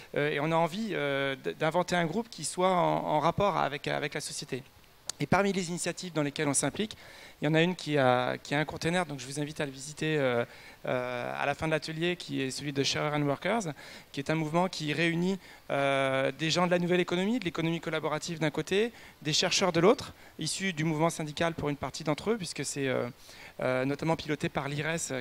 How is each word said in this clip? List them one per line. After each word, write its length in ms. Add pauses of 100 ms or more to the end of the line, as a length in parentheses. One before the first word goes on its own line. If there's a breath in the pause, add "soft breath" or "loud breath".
(160 loud breath)
euh, 140
et 120
on 100
a 40
envie, 360
euh, 500
d-, 160
d'inventer 380
un 100
groupe 240
qui 140
soit 260
en, 360
en 160
rapport 340
avec, 320
avec 260
la 80
société. 400 (600)
Et 40
parmi 280
les 160
initiatives 420
dans 120
lesquelles 260
on 40
s'implique, 440 (440 loud breath)
il 40
y 20
en 60
a 80
une 140
qui 220
a, 400
qui 160
a 60
un 60
container, 400
donc 140
je 60
vous 140
invite 220
à 40
le 60
visiter, 460
euh, 260 (420 loud breath)
euh, 560
à 40
la 100
fin 120
de 40
l'atelier, 460
qui 240
est 100
celui 220
de 100
Sharer 320
and 80
Workers, 500 (380 loud breath)
qui 80
est 100
un 60
mouvement 320
qui 240
réunit, 460 (340 loud breath)
euh, 680
des 140
gens 140
de 60
la 80
nouvelle 200
économie, 400
de 60
l'économie 340
collaborative 600
d'un 120
côté, 400 (300 loud breath)
des 120
chercheurs 380
de 80
l'autre, 340 (240 soft breath)
issus 360
du 100
mouvement 260
syndical 440
pour 160
une 80
partie 260
d'entre 280
eux, 60
puisque 280
c'est, 220
euh, 200 (540 loud breath)
euh, 240
notamment 320
piloté 320
par 180
l'I 140
R 60
E 80
S, 260